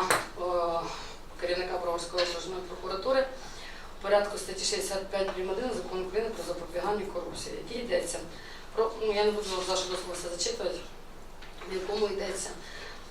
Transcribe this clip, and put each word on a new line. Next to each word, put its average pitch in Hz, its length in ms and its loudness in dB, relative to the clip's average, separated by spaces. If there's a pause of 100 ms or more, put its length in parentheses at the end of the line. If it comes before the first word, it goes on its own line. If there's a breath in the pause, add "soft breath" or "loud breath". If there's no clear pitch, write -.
е, - 400 2 (1000 loud breath)
керівника 180 360 0
Броварської 175 460 2
окружної 175 380 -2
прокуратури 262 680 2 (720 loud breath)
в - 20 -8
порядку 202 360 6
статті - 280 -2
шістдесят 196 420 0
п'ять 196 240 2
прим. 185 180 -2
один 233 240 2
Закону 185 320 -2
України 220 240 0
про 185 140 -4
запобігання 180 680 0
корупції, - 500 -4
який 240 220 -4
йдеться - 340 2 (560 loud breath)
про... 226 160 6 (100)
Ну, 214 120 4
я 208 100 6
не 214 80 8
буду 208 160 0 (200)
за 185 80 4
що 185 140 2
дословно 180 240 -2
все 175 160 -4
зачитувати, 175 500 0 (880)
в 190 40 -4
якому 202 340 2
йдеться 190 420 -2 (600 loud breath)